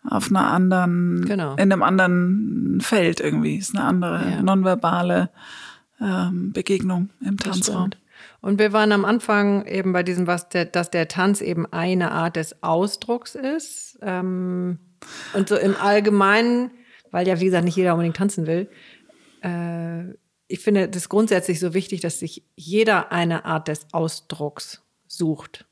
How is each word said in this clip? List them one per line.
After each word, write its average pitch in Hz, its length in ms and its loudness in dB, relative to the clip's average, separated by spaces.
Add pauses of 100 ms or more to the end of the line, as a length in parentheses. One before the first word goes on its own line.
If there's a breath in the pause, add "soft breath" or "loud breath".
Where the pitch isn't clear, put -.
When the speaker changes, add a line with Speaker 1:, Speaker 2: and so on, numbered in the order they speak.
Speaker 1:
auf - 260 -2
einer 190 180 2
anderen, 175 760 2
Speaker 2:
Genau. 175 280 -2
Speaker 1:
in 196 180 4
einem 185 120 2
anderen 185 960 2
Feld 175 380 2
irgendwie. 151 380 0
Ist 196 180 -6
eine 202 100 0
andere 180 440 0
Speaker 2:
Ja. 165 120 -2
Speaker 1:
nonverbale, 180 880 2 (720 loud breath)
ähm, 185 520 -2
Begegnung 185 560 0 (120)
im 196 160 -2
Speaker 2:
Das 202 220 -4
Speaker 1:
Tanzraum. 185 280 0
Speaker 2:
stimmt. 190 100 -8 (440 loud breath)
Und 196 180 0
wir 214 120 4
waren 208 220 4
am 202 100 2
Anfang 202 640 2
eben 190 260 -2
bei 180 100 2
diesem, 180 240 -2
was 175 240 -2
der, 175 160 0
dass 175 240 -4
der 165 200 0
Tanz 196 320 0
eben 170 300 -4
eine 175 400 0
Art 165 260 -2
des - 260 -8
Ausdrucks 208 720 -2
ist. 285 680 -8
Ähm, 180 760 -4 (540 loud breath)
und 196 160 0
so 208 80 2
im 196 240 2
Allgemeinen, 208 920 4 (400 loud breath)
weil 180 160 0
ja, 180 140 2
wie 185 40 0
gesagt, 180 200 2
nicht 170 100 0
jeder 180 180 2
unbedingt 170 220 0
tanzen 185 320 -2
will, 175 220 -2 (720 loud breath)
äh, 170 680 -6 (380)
ich 190 100 -8
finde 196 260 4
das 185 220 -6
grundsätzlich 190 500 2
so 170 140 -2
wichtig, 185 280 -4
dass 165 180 -4
sich - 240 -12 (120)
jeder 196 560 2
eine 170 340 0
Art 160 220 -4
des 156 260 -6
Ausdrucks - 880 -6 (240)
sucht. - 680 -6